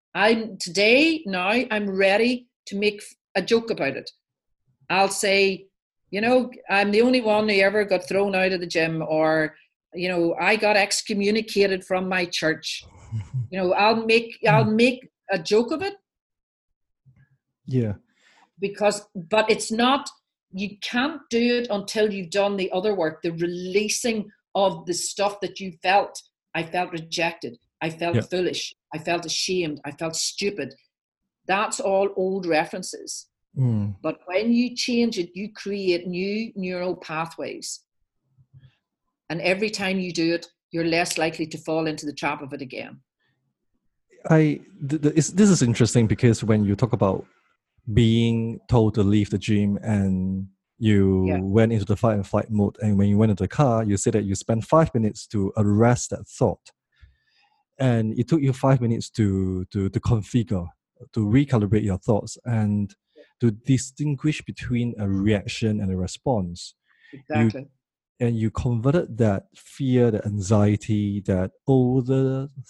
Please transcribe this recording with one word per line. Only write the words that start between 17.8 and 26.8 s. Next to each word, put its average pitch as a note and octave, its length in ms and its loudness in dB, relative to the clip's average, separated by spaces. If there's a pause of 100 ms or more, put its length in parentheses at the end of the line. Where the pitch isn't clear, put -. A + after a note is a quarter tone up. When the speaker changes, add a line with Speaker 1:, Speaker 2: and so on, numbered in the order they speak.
Speaker 1:
Because, G3+ 560 -2
but G#3+ 360 0
it's G#3+ 200 -2
not, B3+ 380 0 (440)
you G3 280 -10
can't C#4 400 -4 (100)
do A#3+ 280 0
it A#3+ 120 -6
until G#3 420 -2
you've F#3+ 180 -10
done G3+ 260 0
the F#3 160 -4
other G3 220 0
work, D#3+ 280 -4
the E3+ 100 -4
releasing F#3 960 -4 (240)
of F#3 320 0
the F3 80 -4
stuff - 460 -4
that F3+ 200 -8
you F#3+ 120 -10 (100)
felt. F#3+ 380 0 (340)
I E3 80 -2
felt F3 300 -4